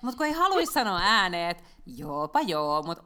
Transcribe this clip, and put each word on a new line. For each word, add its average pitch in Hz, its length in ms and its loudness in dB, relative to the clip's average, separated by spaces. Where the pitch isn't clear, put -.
mut 247 120 -6
kun 302 120 -2
ei 302 60 0
haluis 339 400 2
sanoa 208 300 0
ääneen, 185 480 2
et - 140 -8
joopa 147 540 -4
joo, 151 420 0
mut 165 240 -6